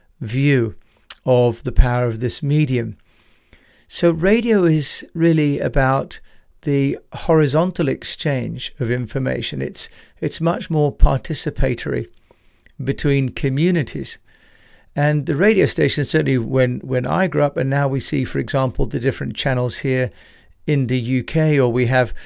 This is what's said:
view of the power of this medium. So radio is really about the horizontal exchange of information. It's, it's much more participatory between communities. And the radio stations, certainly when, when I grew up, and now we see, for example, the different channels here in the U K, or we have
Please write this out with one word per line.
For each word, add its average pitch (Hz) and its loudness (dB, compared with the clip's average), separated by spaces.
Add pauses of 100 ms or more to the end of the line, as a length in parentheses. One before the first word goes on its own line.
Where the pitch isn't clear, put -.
(200)
view 123 0 (500)
of 123 2
the 127 -4
power 123 6
of 113 -4
this 117 -4
medium. 131 0 (880)
So - 0
radio 202 2
is 156 0
really 156 2
about 135 0 (440)
the 139 0 (160)
horizontal 160 2
exchange 123 -4
of 120 -2
information. 127 -4
It's, - -6 (300)
it's - -4
much 175 -2
more 147 0
participatory 135 2 (760)
between 135 0
communities. 147 -2 (800)
And 147 0
the 151 0
radio 190 4
stations, 147 0
certainly 139 0
when, 127 0
when 131 -4
I 170 0
grew 147 0
up, 143 -2
and 135 -2
now 143 0
we 135 -2
see, 135 -2
for 143 -6
example, 135 0
the 139 -4
different 131 -4
channels 127 -2
here 127 -2 (560)
in 143 0
the 127 0
U 123 -2
K, 156 2
or 123 4
we 123 2
have 127 2 (100)